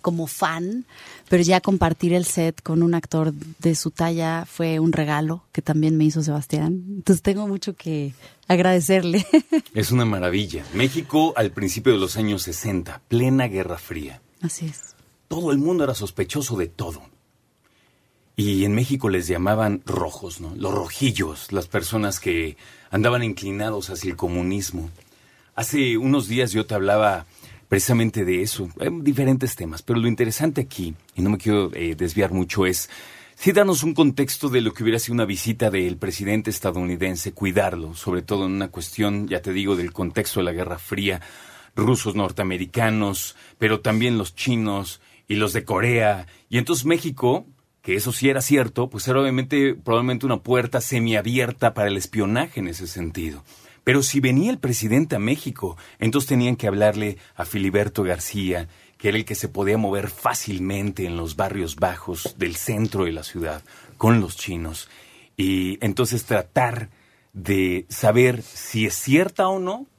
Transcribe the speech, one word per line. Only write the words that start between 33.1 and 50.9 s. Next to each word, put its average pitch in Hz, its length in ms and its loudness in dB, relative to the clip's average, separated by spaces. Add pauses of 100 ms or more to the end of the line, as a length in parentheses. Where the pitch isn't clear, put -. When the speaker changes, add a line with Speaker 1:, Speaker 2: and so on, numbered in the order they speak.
Speaker 2:
sí - 160 2
darnos 185 320 4
un 160 100 0
contexto 143 560 2
de 123 120 4
lo 110 120 0
que - 80 -10
hubiera 113 160 2
sido 120 160 -4
una 117 120 2
visita 107 440 0
del 90 280 0
presidente 101 520 -2
estadounidense, 90 840 -4
cuidarlo, 90 600 0
sobre 90 300 -4
todo 95 240 -2
en 92 60 -2
una 95 160 -2
cuestión, 101 580 -4
ya 90 160 -4
te 95 100 -4
digo, 98 220 0
del 87 180 -4
contexto 92 460 -4
de 90 60 0
la 87 80 -2
Guerra 85 260 -6
Fría, 98 420 -4 (540)
rusos, 110 400 0
norteamericanos, 101 1200 -2 (240)
pero 110 220 2
también 117 360 2
los 95 160 -4
chinos 107 680 -2 (260)
y 104 80 -2
los 104 180 0
de 110 120 -4
Corea. 104 600 2 (240)
Y 113 80 0
entonces 127 280 0
México, 160 600 2 (380)
que 95 120 0
eso 107 160 0
sí 135 160 0
era 135 140 2
cierto, 127 480 2
pues 104 180 -6
era 131 140 4
obviamente, 135 540 2
probablemente 120 500 0
una 120 160 0
puerta 123 400 2
semiabierta 117 920 0